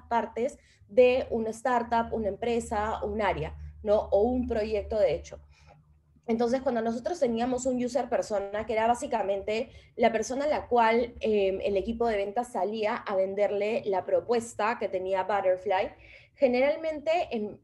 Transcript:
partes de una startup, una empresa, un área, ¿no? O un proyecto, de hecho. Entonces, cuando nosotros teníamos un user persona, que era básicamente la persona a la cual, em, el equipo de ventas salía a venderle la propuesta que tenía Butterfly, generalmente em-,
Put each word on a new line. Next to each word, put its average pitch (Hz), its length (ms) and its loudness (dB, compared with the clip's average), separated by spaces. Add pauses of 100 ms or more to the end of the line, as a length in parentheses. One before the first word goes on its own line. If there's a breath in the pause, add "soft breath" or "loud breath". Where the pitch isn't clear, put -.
partes 233 480 -2 (300 soft breath)
de 247 420 4
una 220 200 -2
startup, 233 640 0
una 220 160 -2
empresa, 226 720 -2
un 214 180 -2
área, 165 360 -2 (260 loud breath)
¿no? 208 280 4
O 202 100 6
un 247 260 2
proyecto, 220 500 -2
de 175 180 4
hecho. - 260 -10 (840 soft breath)
Entonces, 233 360 0
cuando 240 200 0
nosotros 233 380 -2
teníamos 247 460 0
un 247 180 0
user 247 240 -2
persona, 202 580 -2
que 220 80 -4
era 220 140 2
básicamente 220 840 -2 (260 loud breath)
la 226 140 4
persona 247 340 -2
a - 20 -2
la 220 200 -2
cual, 233 520 4
em, 196 420 2
el 202 140 0
equipo 226 320 -2
de 220 80 0
ventas 202 380 -4
salía 214 420 -2
a 208 200 -6
venderle 196 680 0
la 190 200 0
propuesta 220 760 0
que 208 80 -2
tenía 185 360 -2
Butterfly, 185 680 0 (440 loud breath)
generalmente 294 760 2 (200)
em-, 208 320 -6